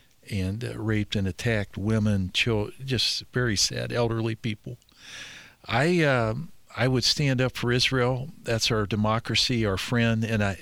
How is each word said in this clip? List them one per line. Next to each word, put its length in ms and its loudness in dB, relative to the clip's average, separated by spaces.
and, 360 -2
uh, 120 -8
raped 380 0
and 120 0
attacked 500 -2
women, 560 2
chil-, 380 0
just 480 -2
very 240 0
sad, 380 -2
elderly 420 0
people. 420 -8
I, 380 2
uh, 300 2
I 140 2
would 160 2
stand 340 2
up 160 0
for 160 -2
Israel. 600 0
That's 260 0
our 160 2
democracy, 800 0
our 120 0
friend. 480 2
And 180 0
I, 180 0